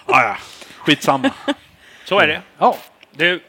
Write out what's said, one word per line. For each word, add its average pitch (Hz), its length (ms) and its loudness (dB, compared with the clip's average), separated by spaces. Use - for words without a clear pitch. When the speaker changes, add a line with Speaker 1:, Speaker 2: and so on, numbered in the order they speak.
Speaker 1:
Ah, 131 180 2
ja, 104 140 -4
skitsamma. 147 540 0
Speaker 2:
Så 196 140 0
är 165 80 4
det. 160 140 -4
Speaker 1:
Ja. - 200 2
Speaker 2:
Du, 170 380 -2